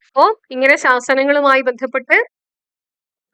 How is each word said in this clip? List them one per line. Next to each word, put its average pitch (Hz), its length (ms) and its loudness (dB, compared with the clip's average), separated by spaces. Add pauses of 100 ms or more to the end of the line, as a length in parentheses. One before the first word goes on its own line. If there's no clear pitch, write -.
അപ്പോ 285 200 2 (260)
ഇങ്ങനെ 269 260 0
ശാസനങ്ങളുമായി 269 840 0
ബന്ധപ്പെട്ട് 254 560 -4 (1160)